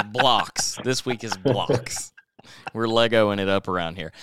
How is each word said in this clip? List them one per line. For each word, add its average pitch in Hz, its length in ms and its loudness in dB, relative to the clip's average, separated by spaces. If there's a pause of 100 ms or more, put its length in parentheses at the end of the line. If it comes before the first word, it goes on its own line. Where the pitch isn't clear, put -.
(120)
blocks. 120 720 0
This 127 220 -2
week 120 180 -4
is 107 140 -6
blocks. - 720 -2 (640)
We're 113 100 0
Legoing 113 540 4
it 98 100 0
up 98 180 0
around 90 280 -4
here. 80 160 -10 (120)